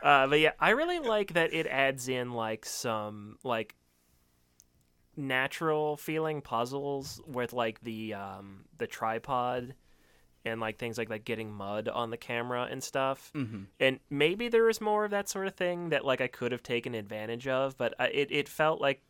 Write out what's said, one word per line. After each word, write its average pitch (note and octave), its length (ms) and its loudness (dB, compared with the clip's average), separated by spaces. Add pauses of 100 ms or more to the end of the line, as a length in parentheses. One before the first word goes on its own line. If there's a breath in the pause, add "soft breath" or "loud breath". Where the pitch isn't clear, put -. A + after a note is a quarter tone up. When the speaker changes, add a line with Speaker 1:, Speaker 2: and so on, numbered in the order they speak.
Speaker 1:
Uh, C#3+ 220 8
but D3 140 6
yeah, D3+ 180 6
I E3 120 4
really E4+ 280 2
like G#3+ 360 0
that E3 200 2
it D#3+ 140 0
adds C3+ 400 0
in, B2 240 -2
like, A2+ 340 -4
some, G#2+ 760 -6
like, A2+ 320 -2 (1400)
natural D3+ 800 0
feeling D#3 440 -4
puzzles C3+ 880 -4
with, B2 260 -4
like, A2+ 300 -2
the, A2 320 -8
um, G2 500 -12 (140)
the A2+ 80 -2
tripod B2 880 -2 (720 soft breath)
and, A2+ 160 -4
like, A2 180 -4
things A#2 200 -6
like, A2+ 120 -4
like, A2 140 -6
getting A2 280 -6
mud G#2 360 -4
on A#2 220 -2
the A#2 60 -4
camera B2 540 -2
and C3 120 -6
stuff. C3+ 520 0
Speaker 2:
Mm-hmm. A2+ 280 -4 (160)
Speaker 1:
And C3 220 6 (100)
maybe E3+ 380 4
there A3+ 160 6
was A3 160 4
more G#3+ 240 2
of G#3 80 -2
that G3+ 160 -2
sort F#3+ 180 -4
of F#3+ 80 -4
thing F3 360 -2
that, C#3 140 2
like, C3 160 2
I C3 60 2
could A#2+ 240 -2
have A#2+ 120 -4
taken A#2+ 340 -2
advantage A2 500 -6
of, C3+ 320 0
but A#2+ 220 0
I, B2+ 80 4
it, C#3+ 240 0
it C#3+ 160 0
felt D#3+ 320 2
like C#3 300 0